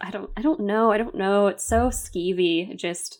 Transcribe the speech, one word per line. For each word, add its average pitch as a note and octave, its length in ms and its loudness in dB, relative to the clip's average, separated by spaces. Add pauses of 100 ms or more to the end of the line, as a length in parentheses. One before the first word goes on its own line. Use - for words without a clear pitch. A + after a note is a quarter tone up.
I F#3 100 -8
don't, G3 260 -10
I G#3+ 60 -6
don't D4+ 180 2
know. G#3+ 300 4
I G#3 80 4
don't A#3 180 -4
know. G3+ 320 4
It's G3 180 -2
so A#3 240 2
skeevy. F3+ 800 -2
It F#3 60 -10
just, - 420 -8